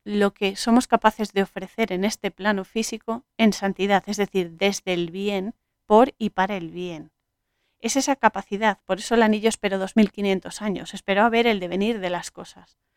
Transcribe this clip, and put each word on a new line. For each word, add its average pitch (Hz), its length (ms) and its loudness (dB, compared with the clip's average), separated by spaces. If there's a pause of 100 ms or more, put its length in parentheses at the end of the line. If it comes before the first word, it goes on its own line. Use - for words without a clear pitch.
lo 202 280 2
que 196 220 -4
somos 240 320 2
capaces 214 460 0
de 196 100 2
ofrecer 190 480 -6
en 185 140 -2
este 208 260 -4
plano 196 320 -2
físico 226 640 -6 (120)
en 220 140 4
santidad, 196 560 0
es 208 80 -6
decir, 190 360 -2
desde 196 420 -2
el 175 180 -2
bien, 196 420 -4 (360)
por 220 300 6
y 208 100 -2
para 190 260 -2
el 165 140 -8
bien. 170 420 -10 (680)
Es - 160 -2
esa 269 200 0
capacidad, 208 680 0
por 190 140 -2
eso 226 160 -2
el 226 80 6
anillo 214 260 2
esperó 196 300 -2
dos 190 160 -2
mil 214 160 4
quinientos 196 500 -4
años, 185 320 -6
esperó 196 300 0
a 233 60 4
ver 233 180 2
el 214 120 2
devenir 196 400 -2
de 180 120 -4
las 175 180 -6
cosas. - 480 -20 (200)